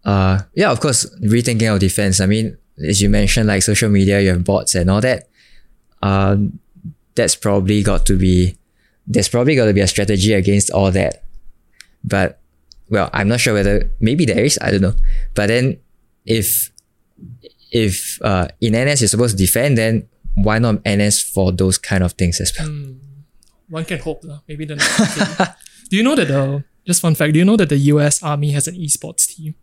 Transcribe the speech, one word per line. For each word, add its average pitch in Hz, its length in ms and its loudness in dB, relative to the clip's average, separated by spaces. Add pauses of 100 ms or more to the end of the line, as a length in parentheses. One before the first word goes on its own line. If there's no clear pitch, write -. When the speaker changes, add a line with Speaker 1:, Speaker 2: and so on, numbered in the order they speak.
Speaker 1:
Uh, 95 340 2 (140)
yeah, 202 180 2
of 117 80 -2
course, 135 260 -2 (160)
rethinking 113 520 2
of 95 80 2
defense. 98 400 0
I 95 60 2
mean, 110 300 -2 (300)
as 95 140 0
you 98 80 2
mentioned, 104 380 2
like, 98 160 2
social 107 260 0
media, 98 320 4
you 98 80 4
have 90 160 0
bots - 280 0
and 90 160 0
all 101 120 2
that. 123 260 -2 (720)
Um, 98 580 0 (560)
that's - 200 0
probably 101 460 0
got 98 240 2
to 101 120 2
be, 90 380 2 (520)
there's - 200 0
probably 127 280 2
gotta 110 180 2
be 101 80 4
a 92 60 2
strategy 104 460 0
against 98 360 0
all 95 220 2
that. - 320 -2 (800)
But, - 360 -2 (500)
well, 98 220 -2
I'm 101 160 -2
not 120 120 0
sure 117 160 0
whether, 101 340 2 (100)
maybe 139 260 0
there 107 200 0
is, 147 160 0
I - 100 -4
don't 98 100 2
know. 98 120 2 (400)
But 104 140 0
then 127 320 0 (460)
if, - 460 -2 (1000)
if, 107 500 -2
uh, 92 260 0 (140)
in 110 140 0
N 127 120 0
S 139 140 0
you're 110 60 2
supposed 107 300 0
to 95 60 2
defend, 123 360 0
then 113 280 -2 (280)
why 107 240 2
not 113 260 0
N 104 160 0
S 104 200 0
for 92 300 -2
those 92 280 0
kind 92 240 -2
of 87 100 -2
things 87 260 -2
as - 180 -4
well? 156 120 -6
Speaker 2:
Hmm. 143 240 -12 (760)
One 160 160 -8
can 165 160 -6
hope, 156 240 -10
lah. 147 240 -16
Maybe 151 180 -12
the 147 100 -10
next - 220 -2 (200)
decade. - 380 -4 (160)
<laughs> - 180 -20
Do 185 80 0
you 214 60 2
know 285 120 2
that 190 120 0
the, 139 360 -2 (220)
just 175 160 -2
fun 165 140 2
fact, 151 180 0
do 156 60 4
you 180 60 4
know 220 120 4
that 175 120 2
the 147 80 2
U 147 220 4
S 143 220 0
Army 147 300 -4
has 143 160 -2
an 170 80 -12
esports - 500 -6 (100)
team? 156 280 -12